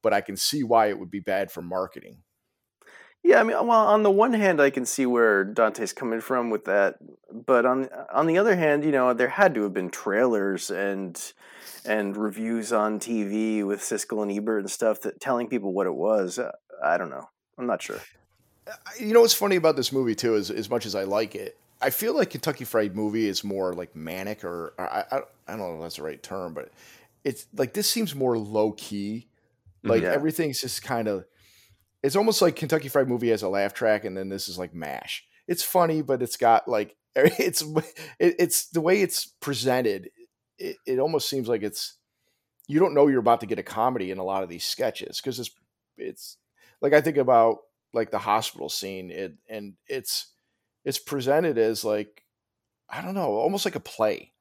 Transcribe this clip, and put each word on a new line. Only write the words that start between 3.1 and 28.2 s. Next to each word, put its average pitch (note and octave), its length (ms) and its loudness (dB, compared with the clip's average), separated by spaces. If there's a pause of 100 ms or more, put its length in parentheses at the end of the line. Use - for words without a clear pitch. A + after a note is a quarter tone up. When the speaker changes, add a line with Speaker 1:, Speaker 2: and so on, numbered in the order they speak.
Speaker 2:
Yeah, E4+ 200 8
I - 20 4
mean, A3+ 240 0
well, A3+ 200 6
on G#3+ 160 6
the G#3 60 6
one G#3+ 220 4
hand, G3 300 4
I C#3 80 8
can C3+ 160 -4
see C3 200 -2
where A2+ 380 6
Dante's G#2+ 480 0
coming A2+ 300 -6
from A#2+ 280 -2
with G#2+ 160 -2
that, G2 300 2 (340)
but A#2 360 2
on, C3 240 0 (240)
on D3 140 2
the E3 100 2
other G#3 180 4
hand, D3+ 300 2
you D#3 60 2
know, B2+ 220 4
there B2 140 2
had F#3 280 4
to G#2+ 80 0
have G2 100 -2
been F#2 160 -2
trailers G2+ 840 0
and, G2 500 -6 (600)
and G#2 320 -2
reviews A2 560 -4
on G#2+ 280 0
T A2 260 -4
V G#2+ 380 -2
with G2+ 180 -4
Siskel G#2+ 420 -4
and G2+ 80 -4
Ebert G#2 300 -2
and G2 100 -8
stuff A2 300 0
that - 180 -8
telling A#2+ 300 -2
people G2+ 240 -4
what F#2+ 120 0
it E2+ 100 -2
was. F#2+ 440 0
Uh, - 140 -6 (280)
I D#2+ 160 2
don't F2+ 120 -4
know. C2+ 200 -14 (280)
I'm B2 100 -6
not A2 140 -2
sure. - 260 -12 (580)
Speaker 1:
Uh, - 60 -16 (260)
you A3 160 -2
know A#3 60 10
what's A#3 140 8
funny G3+ 240 2
about D#3+ 180 4
this C3 160 -2
movie B2+ 240 0
too A#2 200 2
is, G2 140 0
as G#2+ 200 -6
much A#2 160 -2
as G#2 100 -6
I G2 80 -2
like G2+ 320 -2
it, G2+ 220 -12 (240)
I C3+ 80 2
feel A3+ 260 -2
like C4 140 2
Kentucky C#3 340 -6
Fried G#2 320 -2
Movie G#2+ 320 0
is F#2+ 160 -4
more, F#2+ 300 -4
like, F2 240 -10
manic F#2+ 480 -10
or, E2+ 320 -8
or F2+ 120 -6
I, F#2+ 220 -4
I, C3+ 60 -4 (300)
I G2+ 100 -10
don't - 20 -10
know F2 160 -6
if D#2 60 -12
that's E2 160 -12
the D2 60 -12
right D2 200 -8
term, F2+ 300 -8
but C#2+ 180 -12 (540)
it's, - 280 -6
like, C3+ 200 -2
this G3+ 160 0
seems G3 260 -2
more B2+ 220 0